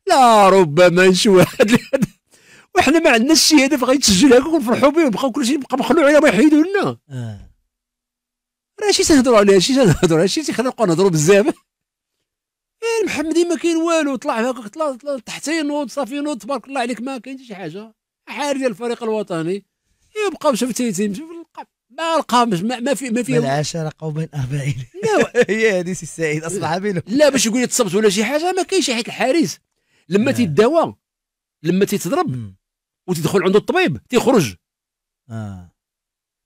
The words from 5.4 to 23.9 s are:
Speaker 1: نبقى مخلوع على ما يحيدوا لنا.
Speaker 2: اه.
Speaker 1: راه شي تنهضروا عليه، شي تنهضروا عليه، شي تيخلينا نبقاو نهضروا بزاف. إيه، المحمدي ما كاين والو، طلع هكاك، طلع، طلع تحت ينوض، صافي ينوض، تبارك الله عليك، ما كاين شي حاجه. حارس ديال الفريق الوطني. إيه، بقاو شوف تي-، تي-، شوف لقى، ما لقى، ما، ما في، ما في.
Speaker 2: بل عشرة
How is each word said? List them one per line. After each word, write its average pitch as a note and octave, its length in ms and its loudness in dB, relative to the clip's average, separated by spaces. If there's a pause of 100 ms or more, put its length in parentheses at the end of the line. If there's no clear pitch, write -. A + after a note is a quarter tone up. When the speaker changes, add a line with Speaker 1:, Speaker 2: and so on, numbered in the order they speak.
Speaker 1:
نبقى C4 240 -4
مخلوع C#4 280 2
على D4 140 6
ما D4 100 4
يحيدوا D4 340 4
لنا. E4 340 -2 (120)
Speaker 2:
اه. A2+ 420 -12 (1300)
Speaker 1:
راه G#4 100 0
شي F#4+ 120 2
تنهضروا C4 340 4
عليه، G3+ 220 6
شي B3+ 160 0
تنهضروا F3+ 420 2
عليه، F3 100 2
شي D4+ 160 -4
تيخلينا B3+ 260 -4
نبقاو A#3+ 180 -2
نهضروا F3+ 220 2
بزاف. F3+ 360 4 (1400)
إيه، A4+ 200 -2
المحمدي D#4+ 420 -2
ما E4+ 120 -2
كاين E4 200 -2
والو، D#4+ 380 -2
طلع B3 340 -4
هكاك، A#3+ 180 -10
طلع، D4 280 -6
طلع C#4 240 -10
تحت - 280 -14
ينوض، D4 420 -4
صافي C4+ 280 -8
ينوض، D4 200 -6
تبارك A#3 300 -10
الله C4+ 120 -8
عليك، A#3+ 220 -6
ما C4+ 160 -10
كاين C4 200 -16
شي A#3+ 180 -18
حاجه. G3 380 -14 (360)
حارس C#4 280 -6
ديال C4 140 -2
الفريق A#3 320 -8
الوطني. G3 640 -6 (500)
إيه، G#4+ 160 -2
بقاو D4 240 -2
شوف A#3+ 160 -4
تي-، A#3+ 200 -4
تي-، G3+ 220 -4
شوف D4+ 180 -14
لقى، - 360 -20 (220)
ما D#4+ 280 -4
لقى، A#3+ 300 0
ما، A3 320 -4
ما C4 140 -2
في، B3+ 160 -6
ما A#3 140 -2
في. B3 160 -2
Speaker 2:
بل - 60 -2
عشرة D3+ 520 -4